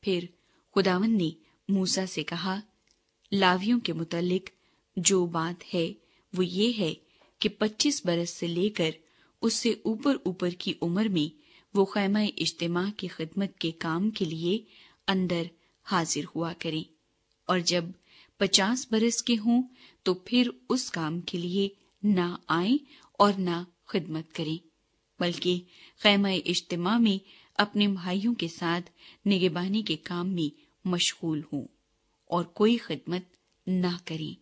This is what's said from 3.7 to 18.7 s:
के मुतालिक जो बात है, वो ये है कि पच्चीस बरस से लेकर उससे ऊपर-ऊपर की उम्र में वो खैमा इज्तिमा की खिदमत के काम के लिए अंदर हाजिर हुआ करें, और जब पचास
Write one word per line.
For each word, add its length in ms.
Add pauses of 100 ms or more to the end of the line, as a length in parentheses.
के 120
मुतालिक 580 (480)
जो 280
बात 380
है, 320 (380)
वो 80
ये 280
है 240 (460)
कि 80
पच्चीस 580
बरस 240
से 160
लेकर 480 (480)
उससे 440
ऊपर-ऊपर 680
की 180
उम्र 360
में 220 (460)
वो 80
खैमा 360
इज्तिमा 680
की 180
खिदमत 520
के 100
काम 400
के 140
लिए 420 (420)
अंदर 420 (320)
हाजिर 420
हुआ 280
करें, 340 (640)
और 120
जब 340 (460)
पचास 520